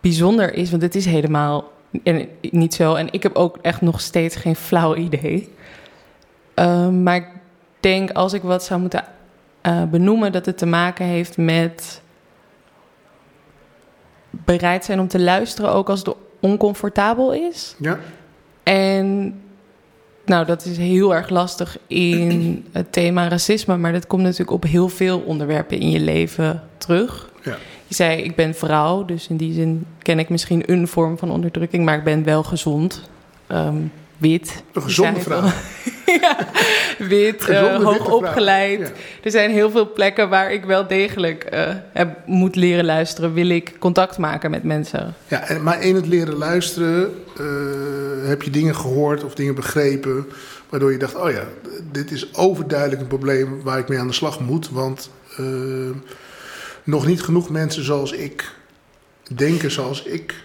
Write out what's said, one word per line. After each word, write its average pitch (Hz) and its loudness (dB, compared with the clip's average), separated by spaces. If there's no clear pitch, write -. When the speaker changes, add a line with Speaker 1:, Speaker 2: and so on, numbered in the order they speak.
Speaker 1:
bijzonder 180 4
is, 175 -2
want 170 0
het 175 0
is 196 0
helemaal 151 0
en, 165 0
niet 165 0
zo. 160 2
En 160 -4
ik 180 -6
heb 190 0
ook 170 2
echt 170 -2
nog 165 2
steeds 165 -2
geen 165 0
flauw 165 2
idee. 160 -4
Ehm, 175 2
maar 180 4
ik 175 -4
denk, 190 2
als 185 0
ik 196 -4
wat 180 0
zou 180 -2
moeten, 180 -2
eh, 170 0
benoemen, 190 2
dat 180 -2
het 185 -4
te 175 0
maken 175 0
heeft 175 -2
met 165 0
bereid 175 0
zijn 190 -2
om 185 0
te 185 2
luisteren, 196 2
ook 196 0
als 196 0
het - -4
oncomfortabel 208 2
is. 339 -6
Speaker 2:
Ja. 160 -4
Speaker 1:
En 196 0
nou, 170 4
dat 170 -2
is 175 -6
heel 185 4
erg 160 0
lastig 180 -2
in 170 0
het 175 -6
thema 175 2
racisme, 185 0
maar 170 0
dat 175 -2
komt 190 2
natuurlijk 180 0
op 175 -2
heel 170 4
veel 185 0
onderwerpen 151 -2
in 156 0
je 160 2
leven 160 0
terug. 202 -2
Speaker 2:
Ja. 123 -8
Speaker 1:
Je - -12
zei, 160 0
"Ik 165 -6
ben 160 2
vrouw", 160 2
dus 170 -6
in 165 -2
die 160 -2
zin 160 0
ken 165 2
ik 160 -2
misschien 170 0
een 170 2
vorm 165 0
van 170 -4
onderdrukking, 170 0
maar 156 2
ik 151 -6
ben 156 2
wel 156 2
gezond, 160 -2
ehm, 156 -2
wit. 160 0
Speaker 2:
Een 165 -4
gezonde 165 2
Speaker 1:
Je 180 -6
zei 160 -4
het - 2
Speaker 2:
vrouw. 190 4
Speaker 1:
al. 175 -2
<laughs> 349 6
Ja, 330 4
wit, 208 2
Speaker 2:
Gezonde 196 4
Speaker 1:
eh, 226 2
Speaker 2:
witte 208 4
Speaker 1:
hoog 208 4
Speaker 2:
vrouw. 226 4
Speaker 1:
opgeleid. 196 2
Speaker 2:
Ja. 160 -6
Speaker 1:
Er 220 -2
zijn 208 4
heel 214 4
veel 214 2
plekken 196 2
waar 190 2
ik 202 -4
wel 190 2
degelijk, 190 -2
eh, 160 -2
heb, 170 -2
moet 185 2
leren 175 4
luisteren, 165 0
wil 175 2
ik 170 -2
contact 185 2
maken 156 -2
met - -6
mensen. 156 -4
Speaker 2:
Ja, - -2
en, 156 -4
maar 170 0
in 190 4
het 185 0
leren 165 0
luisteren, 170 0
eh, 139 -6
heb 143 0
je - -6
dingen 151 2
gehoord 147 0
of - -10
dingen 139 -2
begrepen... 135 0
waardoor 139 2
je 131 -2
dacht, 135 -4
"Oh 175 -2
ja, 107 -4
dit 139 -6
is - -10
overduidelijk 147 0
een 131 -8
probleem 135 -2
waar 131 -2
ik 127 -6
mee 135 -2
aan 123 -4
de 127 -4
slag 151 -4
moet, 147 -2
want, 131 -6
eh, 131 -6
nog 147 0
niet 175 2
genoeg 170 0
mensen 156 -4
zoals 139 -2
ik 151 -10
denken 151 0
zoals 139 -6
ik - -10